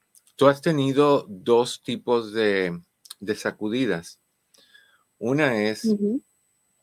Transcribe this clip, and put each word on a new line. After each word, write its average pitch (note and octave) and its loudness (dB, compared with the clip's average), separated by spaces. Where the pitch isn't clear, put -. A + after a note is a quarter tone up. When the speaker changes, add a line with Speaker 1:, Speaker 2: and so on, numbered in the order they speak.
Speaker 1:
Tú - 6
has C#3 2
tenido C#3+ 2
dos A#2 0
tipos A#2 -4
de, G2 0
de G2+ -4
sacudidas. G#2+ -4
Una B2+ 0
es G#2+ -2
Speaker 2:
Ujú. G#3 -2